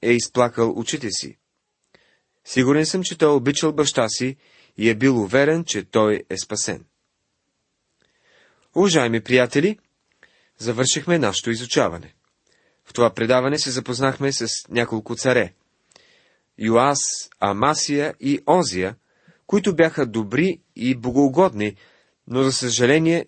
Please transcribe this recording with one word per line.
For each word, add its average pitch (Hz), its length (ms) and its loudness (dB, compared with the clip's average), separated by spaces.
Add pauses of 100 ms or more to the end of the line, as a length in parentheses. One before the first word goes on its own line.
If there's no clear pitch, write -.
е 117 100 2
изплакал 117 680 0
очите 117 320 -8
си. - 260 -10 (1080)
Сигурен 139 400 2
съм, 185 180 -2
че 175 140 -8
той 151 180 4
обичал 143 380 0
баща 139 360 0
си 127 260 -4 (420)
и 107 120 2
е 110 60 2
бил 123 260 2
уверен, 143 440 2
че 104 180 -6
той 107 460 2
е 95 80 -6
спасен. - 480 -8 (1900)
Уважаеми 147 460 2
приятели, 127 580 2 (760)
завършихме 131 640 -2
нашето 117 320 -2
изучаване. 104 600 -4 (720)
В - 80 -20
това 120 200 2
предаване 127 460 0
се 143 120 -4
запознахме 131 600 -2
с 117 160 -6 (220)
няколко 117 460 -4
царе: 120 380 0 (1040)
Йоас, 120 420 2 (400)
Амасия 143 800 -2
и 139 280 -2
Озия, 113 480 0 (520)
които 196 280 0
бяха 156 300 2
добри 117 560 -2 (140)
и 127 200 -2
богоугодни, 127 800 0 (520)
но, 127 160 0
за 135 80 2
съжаление, 127 760 2